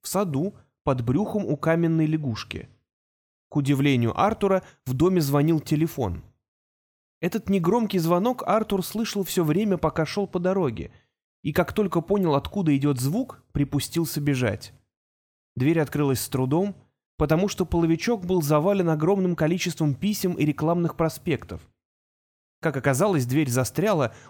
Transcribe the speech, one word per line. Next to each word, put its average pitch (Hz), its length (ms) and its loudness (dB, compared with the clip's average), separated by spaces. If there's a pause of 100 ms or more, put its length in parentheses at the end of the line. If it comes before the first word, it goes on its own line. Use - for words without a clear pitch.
в - 80 -12
саду, 180 480 -2 (260)
под 127 220 0
брюхом 190 400 0
у 143 100 -2
каменной 165 500 2
лягушки. 151 640 -4 (800)
К - 80 -8
удивлению 135 640 2
Артура, 190 420 2 (240)
в 127 80 -4
доме 175 280 4
звонил 147 400 2
телефон. 143 600 -2 (1000)
Этот 185 260 -4
негромкий 196 500 2
звонок 180 460 0
Артур 202 380 0
слышал 208 400 -4
всё 170 220 0
время, 185 320 2
пока 160 280 0
шёл 202 220 -4
по 180 120 -4
дороге, 175 520 -2 (500)
и 151 120 -6
как - 180 2
только 185 300 0
понял, 185 340 0
откуда 151 400 0
идёт 139 240 0
звук, 160 420 -4 (120)
припустился 147 640 -2
бежать. 127 540 -2 (800)
Дверь 156 240 2
открылась 143 400 0
с - 80 -8
трудом, 151 480 -2 (420)
потому 160 300 2
что 190 180 -2
половичок 170 600 0
был 180 160 2
завален 165 480 2
огромным 175 480 2
количеством 160 580 0
писем 196 380 -2
и - 100 0
рекламных 160 540 0
проспектов. 160 640 -4 (1000)
Как 151 140 -2
оказалось, 139 500 2
дверь 135 240 0
застряла, 135 640 0 (160)